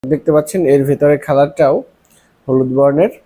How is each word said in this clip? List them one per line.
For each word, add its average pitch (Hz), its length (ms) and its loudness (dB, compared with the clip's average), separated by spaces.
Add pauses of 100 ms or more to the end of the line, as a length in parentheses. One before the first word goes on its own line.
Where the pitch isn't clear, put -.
দেখতে 143 300 -4
পাচ্ছেন, 151 340 -2
এর 135 180 2
ভেতরে 143 340 0
কালারটাও 143 640 0 (640)
হলুদ 131 300 0
বর্ণের। 143 340 2 (140)